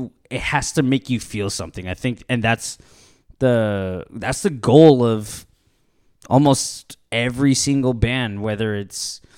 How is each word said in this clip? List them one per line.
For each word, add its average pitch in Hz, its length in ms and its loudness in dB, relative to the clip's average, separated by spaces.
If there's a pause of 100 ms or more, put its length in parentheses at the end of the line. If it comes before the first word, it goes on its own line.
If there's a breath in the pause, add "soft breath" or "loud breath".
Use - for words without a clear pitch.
(300)
it 127 100 -8
has 143 340 -4
to 156 100 2
make 131 260 0
you 123 100 -2
feel 101 300 -6
something, 90 400 -10
I 90 40 -6
think, 120 360 -6
and 120 140 -2
that's 113 340 -4 (640 soft breath)
the, 104 680 0
that's 113 340 -8
the 208 60 0
goal 135 540 8
of 110 420 -4 (840)
almost - 680 0 (140)
every 123 420 0
single 131 400 0
band, 113 500 -2
whether 107 320 -4
it's - 440 -10 (180 soft breath)